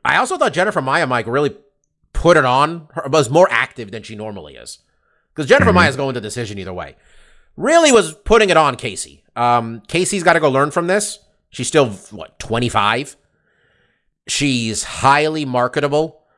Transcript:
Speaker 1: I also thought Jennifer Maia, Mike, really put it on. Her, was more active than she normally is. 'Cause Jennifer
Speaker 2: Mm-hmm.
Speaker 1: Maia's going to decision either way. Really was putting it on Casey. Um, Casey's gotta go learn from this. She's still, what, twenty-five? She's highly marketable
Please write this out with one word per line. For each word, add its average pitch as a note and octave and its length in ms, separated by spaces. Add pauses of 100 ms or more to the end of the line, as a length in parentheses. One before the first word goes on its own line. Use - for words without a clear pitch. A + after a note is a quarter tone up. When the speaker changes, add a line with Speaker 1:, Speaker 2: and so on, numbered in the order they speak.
Speaker 1:
I C#3+ 120
also B3 200
thought B3 160
Jennifer F3 300
Maia, C#3+ 240
Mike, A#2+ 200
really C#3 300 (560)
put E3+ 240
it D3 80
on. D3 480
Her, D3 160
was C3+ 220
more E3+ 200
active A#2 400
than G#2+ 120
she G#2+ 120
normally G2+ 420
is. A1+ 220 (560)
'Cause D3+ 120
Jennifer F3 240
Speaker 2:
Mm-hmm. F3 80
Speaker 1:
Maia's D3+ 180
going C3+ 180
to B2 60
decision G#2 380
either F#2 160
way. D#2 200 (640)
Really D#4 340
was F#3+ 240
putting G#3+ 360
it E3 60
on D3 200
Casey. F2+ 480 (100)
Um, A#2 540
Casey's F3+ 340
gotta E3+ 180
go D3+ 100
learn C3+ 200
from E3+ 180
this. G3+ 300 (320)
She's - 180
still, C#3+ 200 (220)
what, F2 280
twenty-five? A2+ 800 (1120)
She's A#2+ 560
highly D3+ 600
marketable C#3+ 800 (160)